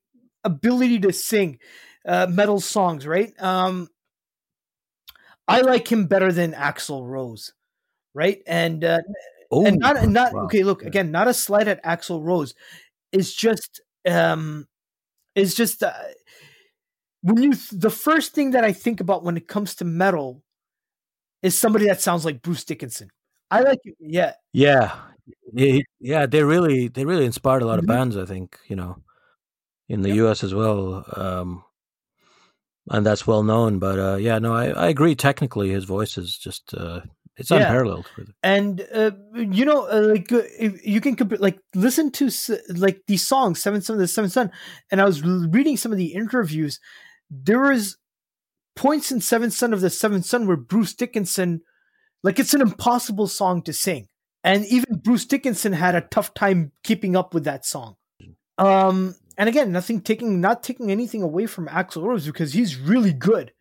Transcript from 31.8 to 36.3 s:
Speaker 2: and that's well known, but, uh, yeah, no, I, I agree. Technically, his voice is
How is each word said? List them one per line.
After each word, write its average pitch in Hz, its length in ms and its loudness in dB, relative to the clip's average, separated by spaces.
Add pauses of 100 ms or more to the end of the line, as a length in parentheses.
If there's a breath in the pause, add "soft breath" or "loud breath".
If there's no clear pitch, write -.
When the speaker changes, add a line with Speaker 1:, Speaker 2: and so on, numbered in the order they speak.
Speaker 2:
and 104 160 0
that's 107 220 0
well 107 160 2
known, 110 360 0
but, 95 200 -2
uh, 98 160 -2
yeah, 110 240 -2
no, 113 140 -2
I, 117 160 -2
I - 180 -2
agree. 156 280 2
Technically, 127 540 0
his 95 160 -2
voice 98 320 -6
is 90 200 -10